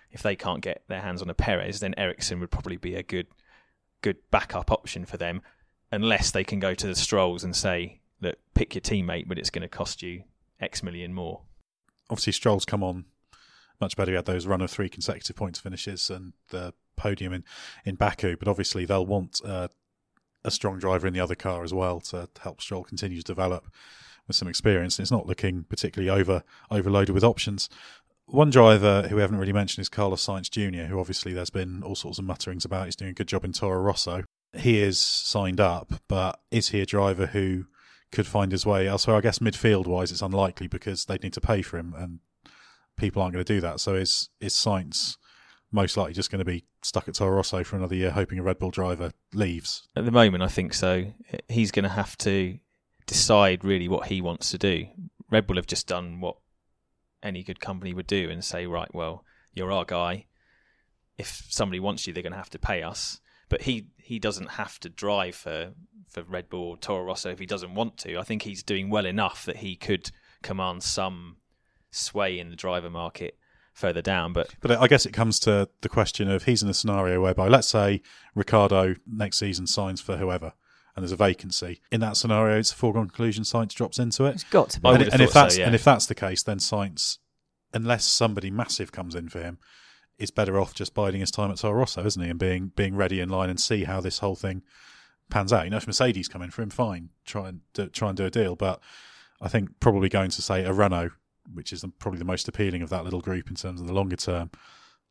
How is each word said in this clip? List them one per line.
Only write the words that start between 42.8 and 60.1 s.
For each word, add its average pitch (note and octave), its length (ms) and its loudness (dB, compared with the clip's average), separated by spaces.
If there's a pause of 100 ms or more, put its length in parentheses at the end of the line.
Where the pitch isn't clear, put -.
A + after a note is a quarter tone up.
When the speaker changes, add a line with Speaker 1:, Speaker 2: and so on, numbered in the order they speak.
Speaker 2:
people G2 240 0
aren't F2+ 100 0
gonna F2+ 120 -2
do G2+ 180 2
that. E2 180 -4
So G2+ 140 -2
is, - 340 0 (120)
is G2 120 -4
Sainz - 640 -2 (560)
most G2 240 2
likely E2+ 180 0
just F#2 160 -4
gonna F#2+ 140 -2
be F2 200 -4 (180)
stuck - 260 -4
at - 80 -10
Toro F#2+ 200 2
Rosso F#2 280 0
for - 120 -8
another F#2 200 -2
year, F#2 160 0
hoping F#2 260 -2
a F2+ 40 -4
Red F2+ 180 0
Bull F#2 100 -2
driver F2+ 400 -2 (220)
leaves? F2+ 640 -2
Speaker 1:
At - 80 0
the A#2 80 2
moment, G#2 320 8
I F#2 40 0
think - 240 -2
so. F#2 400 0 (360)
He's A2+ 240 2
gonna G2 160 2
have G2 300 -4
to G2 400 0 (480)
decide G2 580 6
really F#2 240 2
what - 180 0
he F#2+ 160 -2
wants E2+ 300 -4
to F2+ 60 -6
do. F2 280 0 (440)
Red A2 160 4
Bull F#2 100 -2
have F2+ 100 -2
just - 220 -4
done F2 320 -6
what F2+ 160 -6 (880)
any F#2 180 -8
good F#2 160 -10
company F#2+ 360 -8
would F#2 120 -8
do F#2 240 0
and F2 140 -8
say, F2+ 220 -6
"Right, E2+ 280 -6
well, E2 300 -8 (280)
you're F#2 200 -4
our F#2 120 0
guy. F2 420 -4 (920)